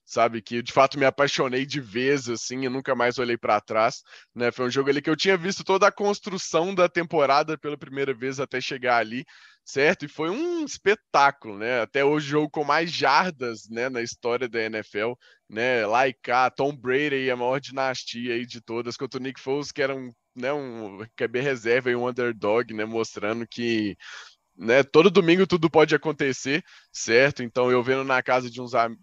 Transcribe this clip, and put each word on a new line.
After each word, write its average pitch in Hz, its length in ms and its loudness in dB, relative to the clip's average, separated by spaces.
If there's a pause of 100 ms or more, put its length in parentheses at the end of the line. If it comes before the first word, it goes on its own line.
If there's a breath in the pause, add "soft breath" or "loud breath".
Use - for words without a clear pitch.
sabe? 113 340 0
Que, 120 220 -6
de 120 80 -14
fato, 135 260 4
me 139 80 0
apaixonei 135 640 0
de 139 140 -8
vez, 123 480 -2
assim, 123 360 -6
e 131 40 -4
nunca 131 260 -4
mais 123 240 0
olhei 120 180 -2
pra 110 240 2
trás, 110 420 0 (300 loud breath)
né? 117 200 -2
Foi 127 140 -4
um 127 40 -2
jogo 135 200 0
ali 143 120 0
que 160 80 -2
eu 156 60 2
tinha 190 200 2
visto 175 280 -6
toda 190 240 4
a 196 40 4
construção 196 800 -2
da 180 160 4
temporada 156 680 2
pela 147 180 -8
primeira 135 380 -4
vez 131 240 -6
até 131 220 -6
chegar 123 380 0
ali, 113 260 -2 (400 loud breath)
certo? 147 400 0
E 147 40 -8
foi 156 220 -4
um 330 340 -4
espetáculo, 143 960 0
né? 120 220 -2
Até 139 240 0
hoje 151 240 2
o - 20 -10
jogo 151 200 0
com 156 140 -4
mais 156 280 0
jardas, 131 760 0
né, 117 200 -4
na 123 140 -4
história 120 460 -4
da 113 120 -4
N 110 180 -4
F 104 200 -8
L, 120 160 -2 (340 soft breath)
né? 117 380 0
Lá 120 220 2
e 127 60 -4
cá, 123 360 0
Tom 143 240 -2
Brady 135 400 -2
aí, 131 160 -2
a 123 60 -2
maior 123 240 -2
dinastia 127 720 -6
aí 120 120 -6
de 117 140 -16
todas, 117 360 -8
contra 135 240 -10
o - 20 -8
Nick 131 180 -10
Foles, 139 300 -6
que 147 120 -6
era 135 120 -2
um, 127 160 -12 (240)
né, 127 180 -4
um 113 520 -10 (120)
Q 120 120 -2
B 120 120 -4
reserva 123 500 0
e 120 40 2
um 120 140 -2
underdog, 120 680 -2
né, 107 100 -4
mostrando 113 640 -4
que, 110 500 -2 (600 loud breath)
né, 120 260 4
todo 156 280 6
domingo 185 360 4
tudo 170 240 0
pode 156 240 6
acontecer, 147 680 -2 (280 loud breath)
certo? 131 500 4
Então, 123 280 0
eu 127 120 4
vendo 131 200 0
na 131 200 0
casa 127 280 0
de 120 100 -12
uns 123 140 -8
am-, 117 280 0